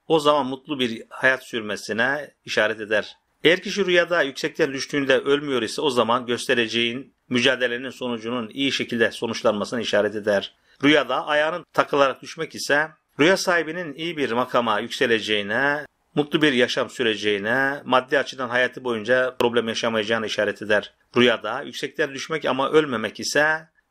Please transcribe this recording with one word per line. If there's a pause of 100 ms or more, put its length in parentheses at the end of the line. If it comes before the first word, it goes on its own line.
o
zaman
mutlu
bir
hayat
sürmesine (140)
işaret
eder. (260)
Eğer
kişi
rüyada
yüksekten
düştüğünde
ölmüyor
ise
o
zaman
göstereceğin (160)
mücadelenin
sonucunun
iyi
şekilde
sonuçlanmasına
işaret
eder. (280)
Rüyada
ayağının
takılarak
düşmek
ise (320)
rüya
sahibinin
iyi
bir
makama
yükseleceğine, (300)
mutlu
bir
yaşam
süreceğine,
maddi
açıdan
hayatı
boyunca
problem
yaşamayacağına
işaret
eder. (240)
Rüyada
yüksekten
düşmek
ama
ölmemek
ise (240)